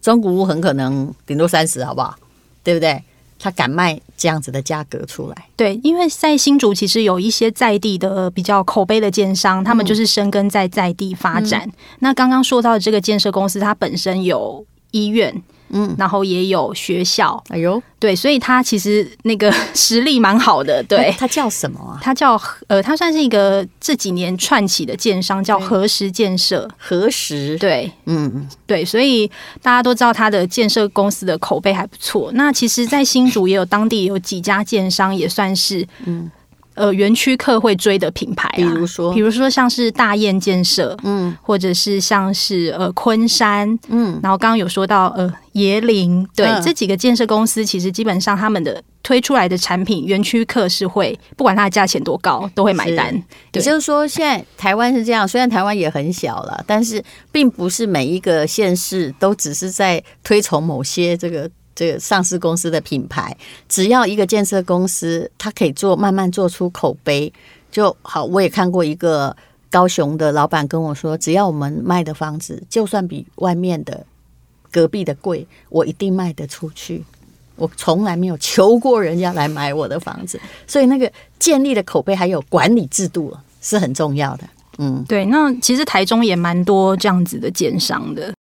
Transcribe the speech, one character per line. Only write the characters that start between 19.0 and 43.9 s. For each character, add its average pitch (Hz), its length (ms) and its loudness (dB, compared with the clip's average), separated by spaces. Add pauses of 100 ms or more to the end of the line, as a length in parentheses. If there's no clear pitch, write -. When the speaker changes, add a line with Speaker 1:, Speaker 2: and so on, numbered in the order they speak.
Speaker 2:
那 226 120 0
个 208 260 4
<laughs> - 140 -8
实 233 280 2
力 269 180 4
蛮 208 180 6
好 202 240 4
的， 139 220 0
对。 190 280 4
Speaker 1:
它， - 80 -4
它 254 80 -2
叫 269 200 0
什 - 200 -6
么 139 120 -10
啊？ 123 200 -14
Speaker 2:
它 254 140 0
叫， 254 260 4 (280)
呃， 196 120 4
它 247 140 0
算 339 160 0
是 311 100 2
一 285 60 2
个 196 400 2 (140)
这 294 160 0
几 196 160 -4
年 180 240 -2
串 208 320 2
起 165 160 -2
的 120 100 -8
建 190 260 0
商， 190 220 -2
叫 196 160 2
和 190 300 0
实 196 240 -2
建 190 240 0
设。 180 240 0
Speaker 1:
对。 - 180 -12
和 185 320 0
实。 147 480 -6
Speaker 2:
对。 165 320 0 (140)
Speaker 1:
嗯， 151 320 -2
嗯。 139 120 -8 (180)
Speaker 2:
对， 190 180 0
所 214 160 0
以 247 260 2 (360)
大 247 100 2
家 247 100 4
都 247 120 2
知 233 60 -2
道 240 120 4
它 226 180 2
的 185 160 2
建 214 220 0
设 208 220 2
公 202 200 0
司 196 140 -8
的 180 140 0
口 - 200 -4
碑 196 140 0
还 190 140 -2
不 - 120 -16
错。 - 360 -4
那 285 180 2
其 240 160 0
实 240 180 0
在 277 160 2
新 254 260 4
竹 202 200 2
也 190 80 4
有， 185 80 2
当 208 240 0
地 220 160 0
有 196 140 0
几 180 240 -6
家 202 200 0
建 196 260 0
商 190 240 0
也 180 140 -2
算 190 300 -2
是， 185 280 -2 (200)
Speaker 1:
嗯。 170 260 -6 (460)
Speaker 2:
呃， 202 160 2
园 202 220 4
区 - 200 2
客 247 240 0
会 214 160 2
追 196 240 2
的 170 120 -2
品 - 240 -8
牌 - 140 -4
啊。 - 80 -6
Speaker 1:
比 175 60 2
如 170 240 0
说？ 175 280 -2
Speaker 2:
比 220 60 2
如 214 100 4
说 254 180 0
像 254 200 2
是 240 220 0
大 214 240 2
雁 208 240 2
建 185 240 0
设， 170 400 0
Speaker 1:
嗯。 185 400 -2
Speaker 2:
或 208 140 0
者 185 160 0
是 196 260 0
像 196 340 0
是， 175 460 -2
呃， 180 140 -2
昆 226 340 2
山， 208 400 2 (220)
Speaker 1:
嗯。 220 340 0